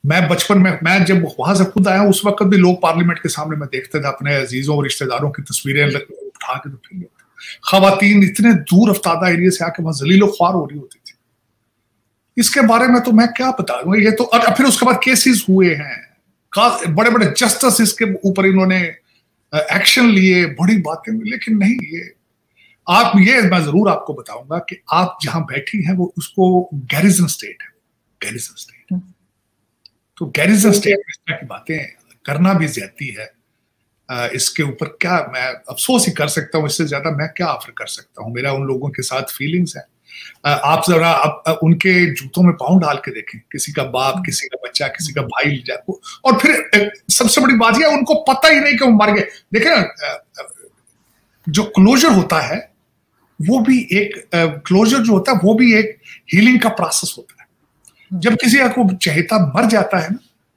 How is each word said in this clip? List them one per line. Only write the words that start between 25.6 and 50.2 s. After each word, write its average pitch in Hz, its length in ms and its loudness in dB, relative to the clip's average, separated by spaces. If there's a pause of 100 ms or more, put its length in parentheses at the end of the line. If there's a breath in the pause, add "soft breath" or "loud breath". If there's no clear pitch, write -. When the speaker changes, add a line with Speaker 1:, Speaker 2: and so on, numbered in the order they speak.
Speaker 1:
हैं 170 100 -2
वो, 180 240 -2
उसको 180 560 0
garrison 165 520 0
स्टेट - 360 -10
है, - 80 -20 (540)
Garrison - 340 -12
state। - 340 -20
Speaker 2:
हम्म। 180 100 -6 (1160)
Speaker 1:
तो - 80 -8
गैरिजन 190 440 2
Speaker 2:
हम्म। 202 100 4
Speaker 1:
state 202 180 0
में - 120 -10
इस - 60 -18
तरह - 200 -12
की 143 100 -16
बातें 131 400 -12 (400)
करना 170 280 0
भी 160 140 0
ज्यादती 135 520 -12
है। 110 140 -16 (760)
अ, 120 240 -6
इसके 135 300 -4
ऊपर 143 380 -8
क्या 170 320 -2
मैं 127 140 -6 (220)
अफसोस 233 360 0
ही 180 60 -2
कर 151 160 -4
सकता 147 300 -6
हूँ, 156 80 -2
इससे 147 200 -4
ज्यादा 143 260 -6
मैं 151 260 -6
क्या 175 100 -4
offer 127 240 -8
कर 110 160 -16
सकता - 360 -18
हूँ? 113 100 -12
मेरा 131 200 -4
उन 135 100 -4
लोगों 135 260 -6
के 143 120 -10
साथ 131 200 -6
feelings 156 560 -4
है। - 60 -16 (640 loud breath)
अ, 143 180 0
आप 156 260 2
जरा 165 220 4
अब, 156 360 -2
अ, 160 160 -2
उनके 170 500 2
जूतों 135 280 -6
में 175 120 4
पाँव 160 260 2
डाल 147 160 -2
के 135 160 -10
देखें, 113 300 -16 (100)
किसी 147 200 -8
का 147 120 -4
बाप, 127 300 -4
Speaker 2:
हम्म। 185 120 -6
Speaker 1:
किसी - 220 -8
का - 200 -14
बच्चा, - 200 -6
किसी 151 260 -10
का 143 80 -4
भाई 127 440 -4
जा-, - 300 -10 (300 loud breath)
और 262 140 4
फिर, 320 120 2
अ, 208 380 0 (200)
सबसे 254 320 2
बड़ी 254 120 2
बात 226 240 4
यह, 320 100 2
उनको 302 260 2
पता 269 340 2
ही 302 120 6
नहीं 285 180 0
कि 269 80 0
वो 247 60 6
मर 208 200 4
गए। 202 160 0 (260 loud breath)
देखें 226 160 2
ना, 285 120 2
अ, - 420 -8 (160)